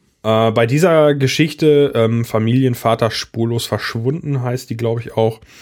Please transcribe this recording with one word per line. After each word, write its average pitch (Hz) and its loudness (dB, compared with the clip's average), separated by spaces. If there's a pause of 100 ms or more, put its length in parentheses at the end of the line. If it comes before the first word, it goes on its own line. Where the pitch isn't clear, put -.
(240)
Äh, 110 2
bei 117 2
dieser 151 4
Geschichte, 143 2
ähm, 117 0
Familienvater 117 0
spurlos 117 -4
verschwunden, 135 -4
heißt 123 -6
die, 117 -6
glaub 117 -2
ich, - -8
auch, 110 0 (200)